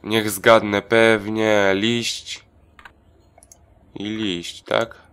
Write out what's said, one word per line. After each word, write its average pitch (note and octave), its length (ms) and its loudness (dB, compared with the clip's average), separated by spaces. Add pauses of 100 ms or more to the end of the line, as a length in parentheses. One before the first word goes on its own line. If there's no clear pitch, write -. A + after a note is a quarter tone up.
Niech G#2+ 280 -2
zgadnę, G#2 500 4
pewnie A2 920 2
liść. A2+ 680 -6 (1500)
I F#2+ 80 -14
liść, G#2 600 -10
tak? A2 320 -2 (180)